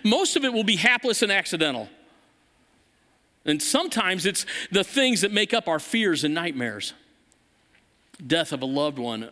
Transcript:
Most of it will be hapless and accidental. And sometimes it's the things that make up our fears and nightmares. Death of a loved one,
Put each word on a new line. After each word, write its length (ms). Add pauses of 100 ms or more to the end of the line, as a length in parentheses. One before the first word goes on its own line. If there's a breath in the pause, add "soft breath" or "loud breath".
Most 320
of 80
it 80
will 140
be 100
hapless 460
and 100
accidental. 560 (1600)
And 160
sometimes 640
it's 200 (240 loud breath)
the 140
things 380
that 100
make 220
up 160
our 100
fears 460
and 80
nightmares. 600 (1300)
Death 240
of 100
a 40
loved 340
one, 320